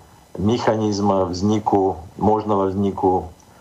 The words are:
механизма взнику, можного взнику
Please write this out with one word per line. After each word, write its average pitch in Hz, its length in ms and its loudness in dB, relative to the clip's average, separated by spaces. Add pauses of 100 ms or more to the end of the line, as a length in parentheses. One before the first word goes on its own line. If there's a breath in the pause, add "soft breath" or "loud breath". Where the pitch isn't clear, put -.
(380 loud breath)
механизма 104 840 0
взнику, 95 720 0 (220)
можного 101 480 0
взнику 92 640 0 (300 loud breath)